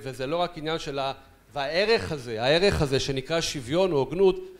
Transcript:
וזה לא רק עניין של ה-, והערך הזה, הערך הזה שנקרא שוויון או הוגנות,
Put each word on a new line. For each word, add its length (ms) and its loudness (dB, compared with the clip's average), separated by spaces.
וזה 240 -8
לא 100 -4
רק 220 -2
עניין 200 -4
של 200 -8
ה-, 140 -4
והערך 600 0
הזה, 300 -6
הערך 400 4
הזה 180 2
שנקרא 400 -2
שוויון 520 0
או 60 2
הוגנות, 420 2